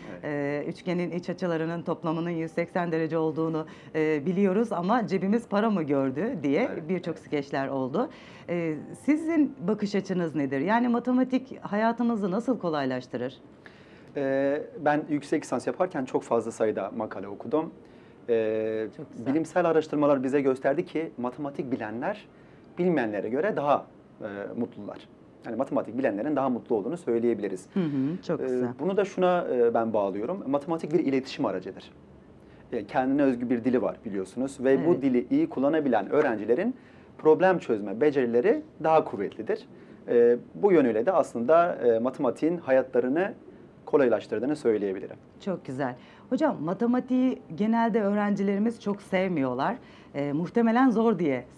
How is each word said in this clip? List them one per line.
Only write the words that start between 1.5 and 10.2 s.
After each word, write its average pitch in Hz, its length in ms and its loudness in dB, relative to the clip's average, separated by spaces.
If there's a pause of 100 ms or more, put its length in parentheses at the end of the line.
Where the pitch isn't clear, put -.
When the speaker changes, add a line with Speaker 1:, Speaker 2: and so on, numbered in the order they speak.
Speaker 2:
toplamının 165 480 -2
yüz 160 220 -4
seksen 170 400 -2
derece 160 260 0
olduğunu, 160 480 0 (280)
e, 156 320 0
biliyoruz 202 460 2
ama 190 340 0
cebimiz 190 420 0
para 214 220 2
mı 185 120 0
gördü 143 600 0
diye 147 300 2
Speaker 1:
Evet, 160 160 -8
Speaker 2:
birçok 175 260 -4
Speaker 1:
evet. - 100 -14
Speaker 2:
skeçler 139 440 -4
oldu. 135 400 -2 (400)
E, 165 260 -2 (300)
sizin 311 500 2 (140)
bakış 208 260 -2
açınız 180 400 -2